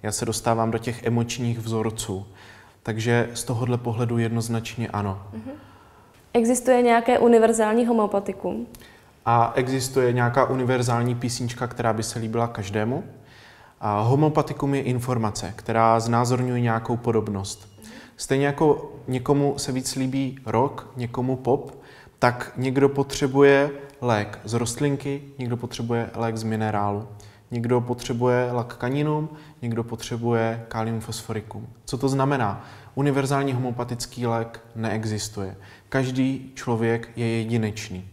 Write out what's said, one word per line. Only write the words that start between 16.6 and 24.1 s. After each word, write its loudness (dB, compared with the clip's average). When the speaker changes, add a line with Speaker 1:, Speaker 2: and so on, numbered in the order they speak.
Speaker 1:
nějakou 0
podobnost. -2
Speaker 2:
Mhm. -20
Speaker 1:
Stejně 0
jako 2
někomu 2
se -4
víc -4
líbí -2
rock, 0
někomu -4
pop, -2
tak 2
někdo 4
potřebuje 4
lék 0